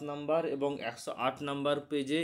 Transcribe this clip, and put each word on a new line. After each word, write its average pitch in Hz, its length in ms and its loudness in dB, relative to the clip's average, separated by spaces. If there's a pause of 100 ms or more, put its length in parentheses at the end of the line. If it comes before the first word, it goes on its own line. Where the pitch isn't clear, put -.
নম্বর 147 380 0 (140)
এবং 139 160 2 (180)
একশো - 280 -8
আট 131 240 2
নম্বর 143 340 2 (140)
পেজে 147 340 2